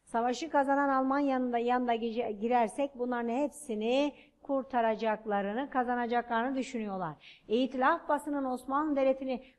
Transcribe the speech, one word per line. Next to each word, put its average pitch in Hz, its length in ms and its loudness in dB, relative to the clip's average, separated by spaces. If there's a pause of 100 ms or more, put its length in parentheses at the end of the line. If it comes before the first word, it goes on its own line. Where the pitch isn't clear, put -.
Savaşı 247 460 -2
kazanan 277 400 4
Almanya'nın 262 640 2
da 233 40 0
yanında 240 380 0
gi-, 226 360 -2
girersek 233 680 0
bunların 240 300 -2
hepsini 269 840 0 (280)
kurtaracaklarını, 220 1300 0
kazanacaklarını 240 880 0
düşünüyorlar. 196 920 -6
İtilaf 262 640 2
basının 285 360 0
Osmanlı 269 500 -2
Devleti'ni 269 480 0 (160)